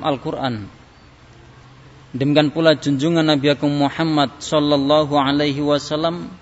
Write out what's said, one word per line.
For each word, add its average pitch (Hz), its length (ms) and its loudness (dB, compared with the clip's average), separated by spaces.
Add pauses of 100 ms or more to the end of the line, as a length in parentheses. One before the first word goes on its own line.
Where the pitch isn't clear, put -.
Al-Qur'an. 123 640 -4 (1500)
Demikian 143 380 2
pula 160 240 4
junjungan 151 480 0
Nabi 147 280 2
Agung 143 200 -2
Muhammad 143 640 0
sallallahu 147 800 2
alaihi 143 440 0
wasallam 151 680 -2 (120)